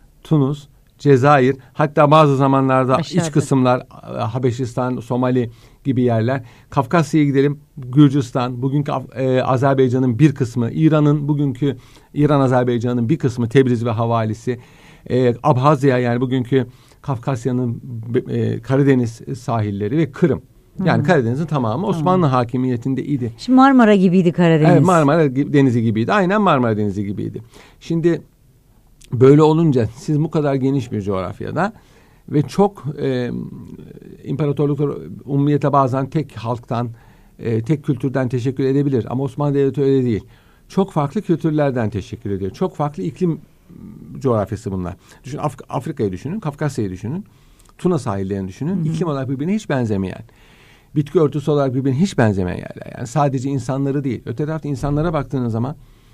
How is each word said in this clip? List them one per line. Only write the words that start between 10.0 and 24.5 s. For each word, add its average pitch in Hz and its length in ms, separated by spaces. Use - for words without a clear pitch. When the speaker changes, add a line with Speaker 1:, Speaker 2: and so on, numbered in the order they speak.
Speaker 1:
bir 147 160
kısmı, 117 360
İran'ın 151 560
bugünkü, 143 500
İran 147 280
Azerbaycan'ın 123 680
bir 113 80
kısmı, 117 320
Tebriz 123 360
ve 120 40
havalisi, 117 720
e, 123 340
Abhazya 135 540
yani 120 240
bugünkü 127 460
Kafkasya'nın 123 800
be-, 117 500
e, 113 280
Karadeniz 135 600
sahilleri 104 580
ve 165 140
Kırım. 131 300
Yani 117 160
Speaker 2:
Hı. 143 60
Speaker 1:
Karadeniz'in 139 380
tamamı 127 280
Speaker 2:
Tamam. 185 160
Speaker 1:
Osmanlı 180 360
hakimiyetinde 127 800
idi. 123 340
Speaker 2:
Şimdi - 180
Marmara 262 400
gibiydi 180 360
Karadeniz. 160 400